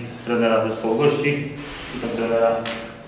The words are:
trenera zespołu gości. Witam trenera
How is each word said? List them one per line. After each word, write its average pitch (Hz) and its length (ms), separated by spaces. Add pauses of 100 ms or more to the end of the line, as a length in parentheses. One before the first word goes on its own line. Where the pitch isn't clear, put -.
(260)
trenera 113 420
zespołu 113 280
gości. 143 560 (440)
Witam 120 140
trenera 113 460 (520)